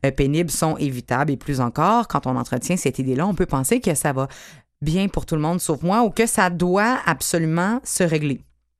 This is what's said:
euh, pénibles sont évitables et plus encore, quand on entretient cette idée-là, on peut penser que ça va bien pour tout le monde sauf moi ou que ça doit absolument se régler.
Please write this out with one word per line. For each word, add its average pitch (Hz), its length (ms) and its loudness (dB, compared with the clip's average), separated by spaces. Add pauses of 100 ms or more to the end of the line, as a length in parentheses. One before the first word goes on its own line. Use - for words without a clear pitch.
euh, 135 60 4
pénibles 147 400 0
sont 160 240 0
évitables 135 560 -2
et 139 60 -2
plus 135 240 -2
encore, 175 480 2
quand - 180 -2
on 127 80 0
entretient 123 400 -2
cette 143 240 -2
idée-là, 131 260 0
on 202 80 0
peut 180 120 0
penser 139 340 0
que 180 160 0
ça 147 160 0
va 131 160 -2 (540)
bien 170 260 0
pour 170 180 -4
tout - 100 -4
le 151 60 0
monde 170 200 0
sauf 147 220 -2
moi 196 200 2
ou 214 60 2
que 226 160 2
ça 208 240 2
doit 185 560 2
absolument 170 800 0
se - 180 -2
régler. 151 380 0 (380)